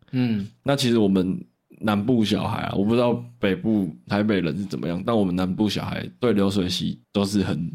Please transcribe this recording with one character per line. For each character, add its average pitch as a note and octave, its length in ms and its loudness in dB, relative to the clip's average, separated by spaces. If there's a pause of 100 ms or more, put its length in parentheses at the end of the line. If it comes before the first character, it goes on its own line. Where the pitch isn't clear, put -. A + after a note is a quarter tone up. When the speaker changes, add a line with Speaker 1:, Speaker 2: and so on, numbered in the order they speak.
(120)
Speaker 1:
嗯。 A#2 340 0 (160)
Speaker 2:
那 C#3 140 0
其 C3 140 0
实 A#2 80 4
我 G#2 100 4
们 F#2 340 2 (380)
南 G2+ 260 0
部 A#2+ 200 4
小 G2+ 200 0
孩 F#2+ 180 -4
啊， - 120 -6
我 G2 80 0
不 A2 100 2
知 A#2+ 60 2
道 A#2+ 140 2 (260)
北 G2 160 0
部 G2 340 0 (200)
台 G#2 120 2
北 G#2+ 200 2
人 D#2+ 160 -2
是 G2+ 80 -4
怎 D2 120 -8
么 A#1+ 80 -6
样， E2+ 200 -4
但 A#2 120 0
我 G#2 60 4
们 F2+ 100 0
南 F#2 220 0
部 G#2 140 2
小 - 160 -4
孩 - 200 -6 (140)
对 A#2+ 140 2
流 G2 180 2
水 G2 160 0
席 F#2 320 -4 (140)
都 G2+ 100 2
是 G2 180 0
很 E2 340 -2